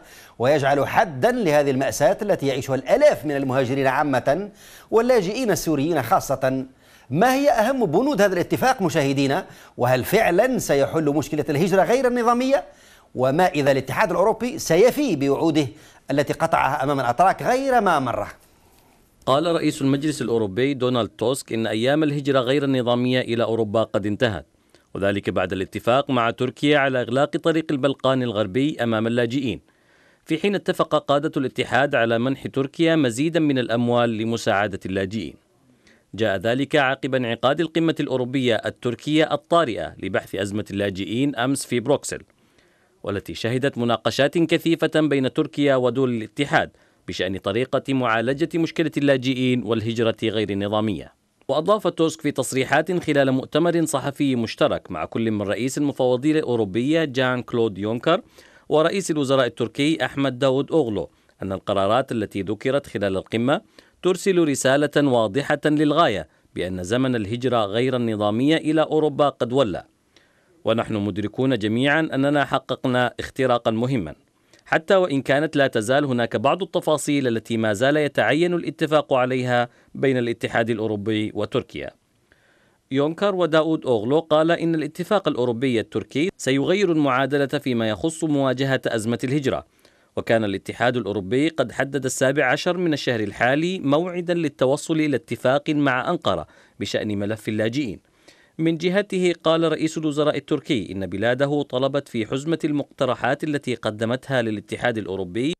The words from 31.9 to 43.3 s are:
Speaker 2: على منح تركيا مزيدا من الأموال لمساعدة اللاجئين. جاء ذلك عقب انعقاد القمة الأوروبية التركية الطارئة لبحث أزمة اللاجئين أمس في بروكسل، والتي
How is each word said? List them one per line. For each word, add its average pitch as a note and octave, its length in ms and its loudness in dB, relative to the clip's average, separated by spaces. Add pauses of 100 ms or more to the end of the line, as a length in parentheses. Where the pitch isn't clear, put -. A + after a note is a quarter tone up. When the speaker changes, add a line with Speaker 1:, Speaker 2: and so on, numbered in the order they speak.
Speaker 2:
على A#2 240 2
منح C3 280 -2
تركيا D#3+ 500 0
مزيدا D3+ 440 0
من C#3+ 180 2
الأموال A#2+ 600 0
لمساعدة G#2+ 680 0
اللاجئين. F#2+ 480 -4 (800)
جاء G2 220 0
ذلك B2+ 400 0
عقب C3+ 380 0
انعقاد B2+ 460 0
القمة D#3+ 400 0
الأوروبية B2+ 540 0 (120)
التركية D3 680 -2
الطارئة A#2+ 680 0
لبحث - 320 -4
أزمة G#2 360 -2
اللاجئين G2+ 640 -2
أمس C3 300 -2
في A#2+ 140 -2
بروكسل، A#2+ 420 -2 (800)
والتي G2 320 -6